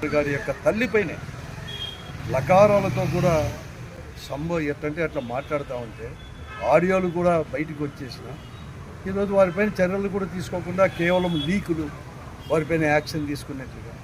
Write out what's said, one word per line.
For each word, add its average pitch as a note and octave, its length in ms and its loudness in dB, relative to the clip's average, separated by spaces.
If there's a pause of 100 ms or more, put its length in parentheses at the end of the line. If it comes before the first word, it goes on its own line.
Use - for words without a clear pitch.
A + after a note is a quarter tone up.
(140)
గారి D3 220 2
యొక్క C#3 160 -4 (140)
తల్లిపైనే G3+ 520 2 (1160)
లకారాలతో F#3+ 680 6 (120)
కూడా F3 180 6 (960)
సంభవ E3 300 -2 (120)
ఎట్టంటే D3+ 360 -4
అట్లా D3 140 -4 (120)
మాట్లాడుతూ C#3 420 -4 (100)
ఉంటే A2 220 -10 (680)
ఆడియోలు F#3 340 4 (100)
కూడా F3 160 4 (200)
బయటకు D3 340 -4
వచ్చేసిన C#3 400 -12 (840)
ఈరోజు G3 280 0
వారిపైన G3 420 4
చర్యలు G3 360 2
కూడా F#3+ 200 -2
తీసుకోకుండా F3+ 480 0 (160)
కేవలం F3+ 340 4 (140)
లీకులు, E3 380 0 (680)
వారిపైన D#3+ 320 2 (120)
యాక్షన్ D3+ 360 0
తీసుకున్నట్లుగా. B2 600 -10 (100)